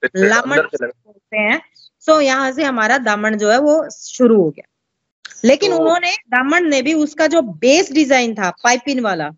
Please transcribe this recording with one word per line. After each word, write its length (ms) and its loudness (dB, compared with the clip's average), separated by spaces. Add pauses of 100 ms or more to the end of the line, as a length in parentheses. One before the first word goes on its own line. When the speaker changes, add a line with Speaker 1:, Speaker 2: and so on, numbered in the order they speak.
Speaker 1:
अच्छा, 220 0
Speaker 2:
लामन 320 0
Speaker 1:
अंदर 100 0
से 180 -6
लगा। 200 -12
Speaker 2:
बोलते 320 -14
हैं। 240 -2 (480)
So 120 4
यहाँ 300 0
से 120 -4
हमारा 340 0
दामन 400 -2
जो 120 0
है 100 4
वो 300 0
शुरू 520 2
हो 80 0
गया। 200 -12 (760)
लेकिन 260 2
Speaker 1:
तो 60 0
Speaker 2:
उन्होंने, 340 0
दामन 560 -2
ने 140 0
भी 120 -2
उसका 340 -2
जो 140 2
बेस 500 0
डिजाइन 440 0
था 140 -4
पाइपिंग 520 -2
वाला 360 -4